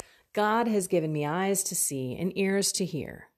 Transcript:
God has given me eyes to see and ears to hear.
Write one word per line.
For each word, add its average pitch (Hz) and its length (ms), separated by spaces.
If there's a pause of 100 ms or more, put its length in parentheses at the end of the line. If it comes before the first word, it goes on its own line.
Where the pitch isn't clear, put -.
(340)
God 214 340
has 208 200
given 160 240
me 147 140
eyes 190 380
to - 120
see 131 400
and 185 220
ears 196 360
to 190 120
hear. - 520